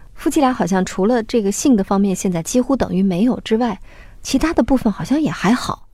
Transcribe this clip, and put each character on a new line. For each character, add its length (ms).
夫 160
妻 100
俩 100
好 160
像 160
除 220
了 180
这 200
个 100
性 240
的 80
方 160
面 160
现 160
在 100
几 160
乎 160
等 200
于 80
没 220
有 160
之 180
外， 200
其 160
他 160
的 80
部 160
分 120
好 140
像 160
也 100
还 220
好。 420